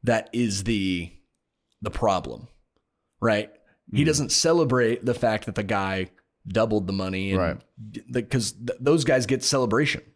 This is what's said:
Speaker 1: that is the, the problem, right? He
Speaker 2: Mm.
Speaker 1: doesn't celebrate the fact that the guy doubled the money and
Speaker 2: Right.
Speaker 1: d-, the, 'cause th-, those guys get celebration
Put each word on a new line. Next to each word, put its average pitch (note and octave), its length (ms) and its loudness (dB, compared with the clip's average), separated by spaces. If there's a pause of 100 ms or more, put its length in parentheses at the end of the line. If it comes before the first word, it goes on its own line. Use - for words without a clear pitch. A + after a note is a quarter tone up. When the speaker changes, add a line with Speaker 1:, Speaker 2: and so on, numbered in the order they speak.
Speaker 1:
that A2+ 320 0
is G#2+ 300 0
the, F#2+ 480 -2 (680)
the G2 100 -6
problem, F#2 560 -2 (720)
right? G#2+ 300 0 (420)
He A#2 100 2
Speaker 2:
Mm. D3+ 40 4
Speaker 1:
doesn't D3 240 0
celebrate B2+ 760 2
the B2 80 0
fact A2 320 0
that G2+ 100 -8
the G#2+ 80 -4
guy F#2+ 460 -2 (380)
doubled G#2+ 400 2
the G2 60 -2
money F#2+ 380 -2
and F#2+ 80 2
Speaker 2:
Right. E2 220 -2 (300)
Speaker 1:
d-, - 180 -12
the, B2 140 -2
'cause A#2 300 -2
th-, - 260 -8
those C#3+ 240 2
guys C3 240 2
get C3 160 0
celebration C3 580 0 (140)